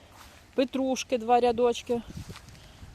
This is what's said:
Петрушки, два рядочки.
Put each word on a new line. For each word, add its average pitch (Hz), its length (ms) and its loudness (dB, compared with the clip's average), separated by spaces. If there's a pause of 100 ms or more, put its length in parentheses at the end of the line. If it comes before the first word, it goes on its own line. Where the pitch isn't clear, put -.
(540)
Петрушки, 262 640 -2
два 240 220 4
рядочки. 240 640 0 (920)